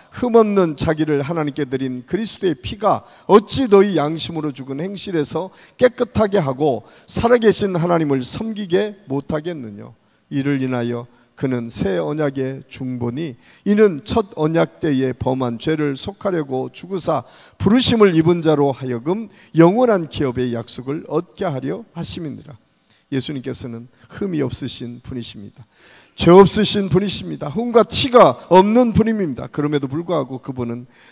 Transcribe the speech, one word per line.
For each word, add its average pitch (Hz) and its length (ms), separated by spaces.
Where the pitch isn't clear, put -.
흠없는 208 680
자기를 151 460
하나님께 151 420
드린 127 400
그리스도의 190 500
피가 196 480
어찌 220 420
너희 196 300
양심으로 151 540
죽은 135 280
행실에서 180 680
깨끗하게 220 600
하고 135 480
살아계신 214 680
하나님을 160 460
섬기게 208 840
못하겠느냐? 135 840
이를 139 320
인하여 120 460
그는 123 360
새 185 280
언약의 143 680
중보니 127 680
이는 202 400
첫 220 300
언약 160 460
때에 131 320
범한 127 440
죄를 151 380
속하려고 139 720
죽으사 175 540
부르심을 214 560
입은 165 300
자로 147 280
하여금 135 580
영원한 190 520
기업의 127 440
약속을 131 540
얻게 170 380
하려 147 480
하심이니라." 143 600
예수님께서는 127 760
흠이 185 340
없으신 123 580
분이십니다. - 640
죄 - 140
없으신 196 600
분이십니다. 170 580
흠과 226 360
티가 233 640
없는 214 440
분입니다. 185 540
그럼에도 147 400
불구하고 143 500
그분은 123 480